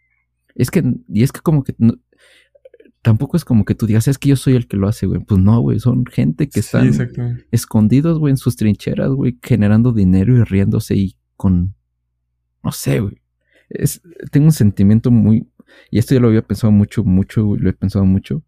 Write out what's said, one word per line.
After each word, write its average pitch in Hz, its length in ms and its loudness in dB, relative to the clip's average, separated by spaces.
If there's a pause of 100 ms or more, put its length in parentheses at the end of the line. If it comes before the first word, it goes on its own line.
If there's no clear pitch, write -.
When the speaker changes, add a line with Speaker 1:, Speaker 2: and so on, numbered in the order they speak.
(560)
Speaker 1:
Es - 160 -2
que, 165 120 -2 (240)
y 104 160 -2
es 135 80 0
que - 100 -18
como 151 220 0
que - 140 -10
no, 117 220 2 (1040)
tampoco 127 340 0
es - 80 -4
como 113 180 0
que 101 120 -2
tú - 100 -4
digas, 110 220 0
"Es 139 100 -2
que 139 120 -2
yo 139 60 4
soy 127 200 0
el 120 120 -2
que - 100 -10
lo 98 100 0
hace", 110 180 -4
güey. 92 180 -4
Pues 95 160 0
no, 107 200 4
güey, 127 200 0
son 127 260 0
gente - 420 -2
que - 60 -20
Speaker 2:
Sí, 104 140 -2
Speaker 1:
están 123 200 0
Speaker 2:
exactamente. 123 640 -4
Speaker 1:
escondidos, 123 680 0
güey, 147 120 0
en 135 60 0
sus - 180 -4
trincheras, 107 560 -2
güey, 135 320 -4
generando 110 500 2
dinero 95 440 2
y 117 60 4
riéndose 101 520 0
y 98 200 -2 (200)
con, 92 400 0 (880)
no - 80 -6
sé, 139 300 -4
güey. 98 200 -8 (480)
Es... - 320 -6 (300)
tengo 147 160 4
un 160 40 6
sentimiento 104 600 2
muy, 110 360 2 (440)
y - 80 0
esto 139 160 0
ya 127 60 2
lo 120 80 4
había 110 160 2
pensado 107 260 -2
mucho, 104 320 2
mucho, 98 420 0
güey, 104 160 -2
lo 92 80 0
he 92 40 -2
pensado 98 320 -2
mucho. 95 420 -2